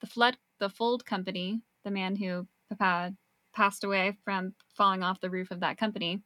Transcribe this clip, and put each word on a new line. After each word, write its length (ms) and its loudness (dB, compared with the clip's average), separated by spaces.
the 60 -10
Flood, 320 4
the 100 0
Fold 340 0
Company, 580 -4
the 60 -6
man 260 -2
who 300 -4
Papa 460 0
passed 300 2
away 400 2
from 300 -4
falling 260 4
off 180 -2
the 100 -4
roof 200 -4
of 100 -6
that 180 0
company, 480 -2